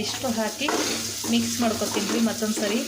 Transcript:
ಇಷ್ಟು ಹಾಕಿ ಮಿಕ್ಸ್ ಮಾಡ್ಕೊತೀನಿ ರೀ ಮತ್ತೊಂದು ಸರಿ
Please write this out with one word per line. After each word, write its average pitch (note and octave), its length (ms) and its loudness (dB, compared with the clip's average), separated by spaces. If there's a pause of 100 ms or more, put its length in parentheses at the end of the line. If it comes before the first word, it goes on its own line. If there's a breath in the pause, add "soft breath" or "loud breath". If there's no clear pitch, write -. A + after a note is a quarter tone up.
ಇಷ್ಟು - 240 -4 (100)
ಹಾಕಿ A3 280 -2 (680)
ಮಿಕ್ಸ್ A#3 280 2
ಮಾಡ್ಕೊತೀನಿ G#3 520 0
ರೀ A#3 80 2
ಮತ್ತೊಂದು G#3+ 420 2
ಸರಿ G#3 260 2